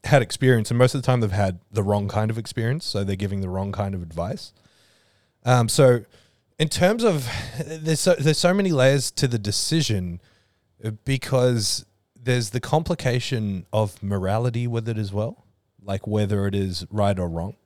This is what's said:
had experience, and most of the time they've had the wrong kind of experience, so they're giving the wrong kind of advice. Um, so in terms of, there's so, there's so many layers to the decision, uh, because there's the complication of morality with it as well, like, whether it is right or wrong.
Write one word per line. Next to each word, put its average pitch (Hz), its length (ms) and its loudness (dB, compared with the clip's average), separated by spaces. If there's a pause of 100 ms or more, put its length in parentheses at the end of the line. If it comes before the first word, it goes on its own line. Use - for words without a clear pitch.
had 139 180 4
experience, 117 480 2
and 120 80 0
most 127 160 4
of 131 80 -4
the - 40 -2
time 127 140 2
they've 104 120 0
had 95 260 0 (140)
the 107 100 0
wrong 101 240 0
kind 110 240 -2
of 110 80 -4
experience, 117 460 -4
so 101 180 -4
they're 98 140 -2
giving 98 240 -4
the 95 80 -4
wrong 95 240 -4
kind 98 220 -4
of 90 80 -6
advice. 85 500 -8 (920)
Um, 120 240 4
so 123 360 6 (540)
in 160 100 0
terms 262 340 2
of, 151 260 0 (360)
there's 156 360 -2
so, 180 140 4
there's 151 240 2
so 180 160 4
many 196 160 2
layers 135 420 4
to 139 160 0
the 117 100 0
decision, 104 840 -2 (640)
uh, 113 60 -4 (140)
because 127 840 0 (340)
there's 120 300 -2
the 123 80 -4
complication 123 1120 -2
of 104 300 0
morality 110 640 -2
with 117 220 -4
it 110 100 -4
as 98 140 -6
well, 110 320 -6 (360)
like, 98 240 -6
whether 104 440 0
it 98 80 -2
is 92 340 -2
right 101 260 2
or 90 120 -2
wrong. 85 260 -6 (120)